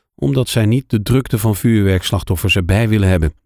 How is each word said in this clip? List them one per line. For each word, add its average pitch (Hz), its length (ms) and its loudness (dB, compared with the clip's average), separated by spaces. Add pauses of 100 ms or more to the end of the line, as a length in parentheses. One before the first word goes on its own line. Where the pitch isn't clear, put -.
(140)
omdat 135 340 -2
zij 110 180 0
niet 120 200 0
de 107 160 -2
drukte 120 360 0
van 104 180 -2
vuurwerkslachtoffers 98 1000 0
erbij 95 320 0
willen 104 200 2
hebben. 80 260 2 (120)